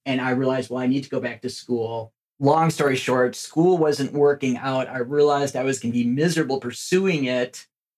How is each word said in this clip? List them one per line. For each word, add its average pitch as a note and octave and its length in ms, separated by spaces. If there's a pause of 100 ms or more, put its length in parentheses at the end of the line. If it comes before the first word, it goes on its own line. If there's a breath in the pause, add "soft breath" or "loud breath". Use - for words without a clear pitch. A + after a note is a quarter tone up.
and B2+ 160
I B2+ 100
realized, C3 380
"Well, B2 140
I B2+ 60
need C3+ 160
to - 60
go C3+ 100
back A#2+ 220
to B2 60
school." A2+ 640 (280)
Long D#3 300
story C#3 260
short, B2+ 400
school F3 420
wasn't C#3+ 360
working C#3+ 420
out. C3 320
I B2+ 100
realized C#3+ 560
I B2+ 80
was C3 160
gonna A#2 140
be A#2+ 140
miserable C#3 520
pursuing D#3+ 680
it. B2 420 (300)